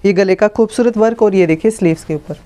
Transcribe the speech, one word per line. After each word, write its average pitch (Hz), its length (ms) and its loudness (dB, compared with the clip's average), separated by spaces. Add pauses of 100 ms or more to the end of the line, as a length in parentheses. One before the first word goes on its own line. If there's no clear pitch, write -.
ये 202 80 2
गले 190 220 0
का 208 120 0
खूबसूरत 226 500 -2
work, 226 240 0
और 202 140 2
ये 185 100 4
देखिए, 160 260 0
sleeves 170 320 -2
के 160 120 -8
ऊपर 151 300 -12